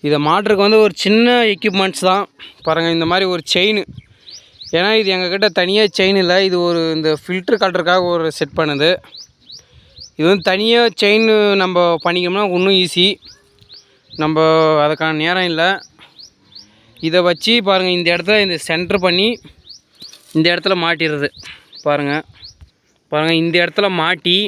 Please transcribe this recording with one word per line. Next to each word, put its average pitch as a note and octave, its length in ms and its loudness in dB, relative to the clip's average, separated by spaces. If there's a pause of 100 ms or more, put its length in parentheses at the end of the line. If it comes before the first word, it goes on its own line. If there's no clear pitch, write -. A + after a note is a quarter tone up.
இதை D3 100 2 (100)
மாட்டுறதுக்கு G3+ 380 2
வந்து G#3+ 200 4
ஒரு G3+ 80 0 (100)
சின்ன A#3 300 2 (180)
எக்யூப்மெண்ட்ஸ் F#3+ 560 -2
தான். F#3+ 160 2 (420)
பாருங்க E3 300 0
இந்த E3 160 0
மாதிரி F#3+ 220 0
ஒரு E3+ 80 -6 (100)
செயின். G#3 280 2 (960)
ஏன்னா F#3 120 2 (100)
இது G3+ 160 -2
எங்ககிட்ட F#3 320 -2 (120)
தனியா F#3+ 240 0 (140)
செயின் G3 240 2
இல்ல. F3+ 120 2 (140)
இது F3+ 180 0
ஒரு E3+ 160 0 (160)
இந்த D#3 120 -2 (120)
ஃபில்டர் F#3 400 -2
கட்டுறதுக்காக F3+ 540 0
ஒரு E3 120 -2 (100)
செட் C#3+ 220 -6
பண்ணுது. D3+ 300 0 (1300)
இது D3+ 120 0
வந்து F#3+ 220 2
தனியா A3 300 2 (220)
செயின் G#3+ 220 4 (380)
நம்ம F3 220 2 (200)
பண்ணிக்கணும்னா F3+ 400 -2 (120)
இன்னும் F#3+ 240 2
ஈஸி. F3+ 260 0 (1160)
நம்ம D#3 220 0 (380)
அதுக்கான D#3 400 -2
நேரம் F3+ 280 -2
இல்ல. D#3+ 120 -2 (1500)
இதை F3 120 2 (100)
வச்சு A3 240 0 (160)
பாருங்க F#3 260 0
இந்த E3+ 180 -2
இடத்துல G3+ 300 0
இந்த E3+ 140 -4 (100)
சென்டர் F3 380 -2
பண்ணி F#3 220 0 (1080)
இந்த D#3+ 160 2
இடத்துல F3+ 320 -2
மாட்டிடுறது. D3+ 440 -2 (580)
பாருங்க, C#3+ 280 -2 (960)
பாருங்க D#3 320 0
இந்த E3 120 -2 (100)
இடத்துல G3 240 -2 (140)
மாட்டி F3 440 -2